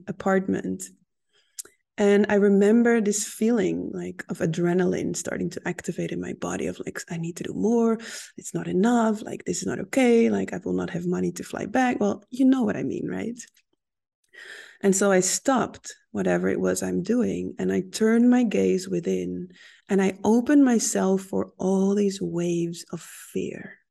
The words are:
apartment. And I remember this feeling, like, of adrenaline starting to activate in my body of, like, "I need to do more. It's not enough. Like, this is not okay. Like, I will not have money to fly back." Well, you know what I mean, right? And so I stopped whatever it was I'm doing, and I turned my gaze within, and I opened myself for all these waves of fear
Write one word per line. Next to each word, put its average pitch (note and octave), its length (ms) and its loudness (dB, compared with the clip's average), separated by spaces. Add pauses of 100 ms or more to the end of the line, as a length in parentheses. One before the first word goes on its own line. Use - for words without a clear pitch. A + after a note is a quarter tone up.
apartment. F#3+ 760 -2 (1120)
And G3+ 300 6
I G#3 80 2
remember G#3 640 6
this G3+ 240 0
feeling, F#3 680 -2
like, F3+ 340 -10
of F#3 120 -10
adrenaline F3 760 0
starting F3 360 -6
to - 140 -10
activate E3+ 460 -6
in F3 80 -8
my F3+ 140 -8
body - 340 -6
of, F2+ 180 -8
like, F#3 140 -10 (100)
"I E3+ 60 -8
need E3 220 -8
to - 80 -8
do - 80 -8
more. A3+ 440 2 (380)
It's - 180 -12
not E3+ 140 -6
enough. A3 540 2
Like, - 240 -12
this F3 160 -4
is - 40 -8
not - 140 -4
okay. A#3 500 4
Like, G3 220 -2
I F#3+ 140 -6
will F#3 80 -2
not F3+ 160 -2
have F3 160 -6
money F3+ 260 -2
to F3+ 140 -10
fly - 220 -8
back." B3 340 0
Well, G3+ 280 -2
you B3+ 140 -2
know C4 200 4
what G#3 120 0
I B2+ 80 -6
mean, - 240 -6
right? G#3 320 -6 (1400)
And G3 120 4
so G3 160 2
I F#3 120 6
stopped - 760 -2 (160)
whatever F#3 380 0
it F#3+ 100 -2
was F#3 240 -2
I'm F#3 180 -2
doing, F#3+ 580 -2
and F#3 120 -2
I F#3+ 80 0
turned A3 500 2
my B3 140 4
gaze F#3+ 460 0
within, F3+ 580 -4 (400)
and G3 140 2
I F#3+ 200 -2
opened B3 440 4
myself G3 560 2
for F#3+ 360 -6
all F#3+ 380 2
these G3 260 0
waves E3+ 720 -4
of E3 100 -8
fear - 760 -10 (120)